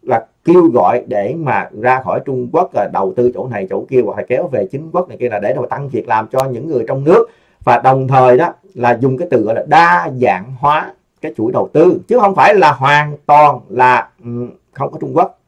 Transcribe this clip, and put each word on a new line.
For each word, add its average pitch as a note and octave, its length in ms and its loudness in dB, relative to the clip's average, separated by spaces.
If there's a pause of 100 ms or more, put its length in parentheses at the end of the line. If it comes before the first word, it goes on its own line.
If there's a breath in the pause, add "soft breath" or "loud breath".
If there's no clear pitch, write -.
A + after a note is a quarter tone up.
là A#2 240 -4 (180)
kêu F3 180 4 (100)
gọi F2+ 340 2
để G#2+ 320 -4
mà A#2 300 -4 (120)
ra B2+ 200 0
khỏi F#2 240 -4
Trung B2+ 280 -6
Quốc, - 220 -2
là G#2 180 -2
đầu F#2+ 240 -4
tư B2 180 2
chỗ G2 140 -8
này G2 220 -6
chỗ F#2+ 180 -6
kia B2+ 160 2
hoặc G2+ 140 -6
là - 100 -6
kéo B2+ 180 -2
về A2 240 -4
chính F2+ 220 -12
quốc F3+ 160 -4
này G#2 120 -18
kia, A#2+ 80 -2
là G#2+ 100 -4
để G#2 160 -2
mà C3 160 -6
tăng C3+ 180 -8
việc A#2 200 -6
làm A2+ 180 -2
cho C3 120 -4 (120)
những B2 180 -10
người B2 200 -2
trong C3+ 160 -6
nước. G#3+ 220 4 (380 soft breath)
Và B2 200 2
đồng C3 240 2
thời B2+ 280 6
đó B2+ 160 0 (220)
là A#2+ 260 0
dùng C3 180 0
cái E3+ 120 -6
từ A2+ 120 2
gọi G#2 120 -2
là - 140 -4
đa E3+ 420 4 (100)
dạng G#2+ 380 -2
hóa D3+ 340 0 (280)
cái D#3 160 -10
chuỗi A2 160 -4
đầu - 200 -2
tư, E3 360 4
chứ A#3+ 100 2
không G3+ 160 2
phải F#3 200 4
là E3 180 4
hoàn C#3+ 440 0 (100)
toàn D3 420 6
là, B2 400 2 (160)
ừm, A#2+ 260 -8 (220)
không C#3 200 -8
có D#3+ 80 -14
Trung C#3 160 -4
Quốc. F3 320 0